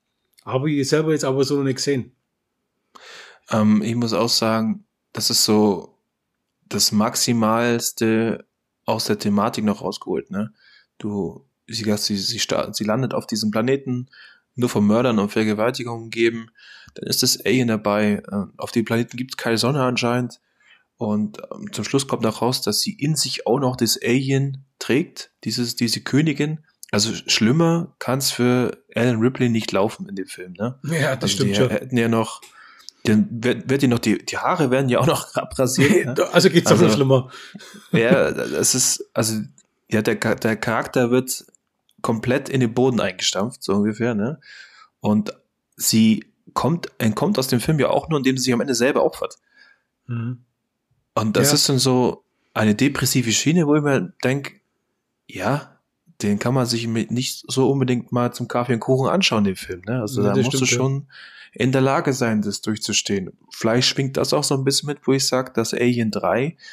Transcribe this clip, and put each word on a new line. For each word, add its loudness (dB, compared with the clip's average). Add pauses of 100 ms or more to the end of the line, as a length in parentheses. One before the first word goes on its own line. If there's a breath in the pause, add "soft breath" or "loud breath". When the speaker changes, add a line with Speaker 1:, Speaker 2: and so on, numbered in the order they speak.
(440)
Speaker 1:
Habe -2
ich 0
selber 2
jetzt -2
aber 2
so -2
noch 0
nicht 0
gesehen. -4 (1400 loud breath)
Speaker 2:
Ähm, 4
ich -2
muss -2
auch 2
sagen, 0 (280)
das -4
ist 0
so 2 (720)
das -2
Maximalste 0 (400)
aus -2
der 0
Thematik 0
noch -2
rausgeholt, -6
ne? -6 (460 soft breath)
Du, -6 (220)
sie, -8 (120)
sie, -2
sie -4
sta-, -2
sie -4
landet 0
auf -4
diesem -2
Planeten, -2 (480 loud breath)
nur 0
von 2
Mördern 4
und 0
Vergewaltigungen -2
umgeben. -2 (440 loud breath)
Dann -12
ist -2
das -2
Alien 2
dabei. 0
Äh, -4 (120)
auf -10
dem 0
Planeten -2
gibt's -10
keine -2
Sonne 0
anscheinend. -2 (560 soft breath)
Und, -2 (160)
ähm, -14
zum -6
Schluss -2
kommt -4
noch -2
raus, 0
dass -2
sie -4
in -2
sich -4
auch 2
noch 0
das 0
Alien 0 (140)
trägt, -4 (140)
dieses, -4
diese -2
Königin. 0 (300 loud breath)
Also 0
sch-, -10
schlimmer 2
kann's -2
für 0 (120)
Alan 2
Ripley 2
nicht 0
laufen 0
in -10
dem -8
Film, -16
ne? -6
Speaker 1:
Ja, 0
das -8
Speaker 2:
Also 0
Speaker 1:
stimmt 0
Speaker 2:
die 0
Speaker 1:
schon. 2
Speaker 2:
hätten -4
ja 2
noch, 0 (640 loud breath)
dann 4
wird, -2
wird 2
die 4
noch 4
die, 2
die -8
Haare 0
werden 2
ja 4
auch 4
noch -2
<laughs> -4
abrasiert, 2
ne? 0
Speaker 1:
Also 6
geht's 4
noch 6
Speaker 2:
Also, 6
Speaker 1:
schlimmer. 4 (640 loud breath)
Speaker 2:
ja, 4
das 0
ist, -2
also, -2 (480)
ja, 2
der 0
Cha-, 0
der 0
Charakter 0
wird 0 (580)
komplett -2
in 0
den 0
Boden 2
eingestampft, -2
so 0
ungefähr, 0
ne? -4 (600 loud breath)
Und 0 (440)
sie 2 (300)
kommt, -2
entkommt 0
aus 0
dem 2
Film 0
ja 2
auch 0
nur, 0
indem 2
sie -4
sich 2
am 2
Ende 0
selber 2
opfert. -4 (720 soft breath)
Speaker 1:
Mhm. -6 (760)
Speaker 2:
Und 0
das 2
Speaker 1:
Ja. 2
Speaker 2:
ist 0
dann 2
so 2 (300)
eine 2
depressive 0
Schiene, 2
wo 4
ich 2
mir 0 (100)
denk, -4 (680)
ja, -4 (480)
den 0
kann 0
man 2
sich -2
mit -2
nicht -6
so 2
unbedingt 0
mal 0
zum -8
Kaffee 0
und -2
Kuchen 2
anschauen, 2
den 0
Film, -12
ne? -4
Also -4
Speaker 1:
Ja, 2
Speaker 2:
da 0
Speaker 1:
das 2
Speaker 2:
musst 0
du 0
Speaker 1:
stimmt, 0
ja. 0
Speaker 2:
schon -2 (480 loud breath)
in 0
der 4
Lage 2
sein, 0
das -4
durchzustehen. -2 (180)
Vielleicht 0
schwingt -2
das 0
auch 0
so 0
ein 0
bisschen 0
mit, -8
wo 2
ich 2
sag, -2
dass -2
Alien 2
drei 0 (160 loud breath)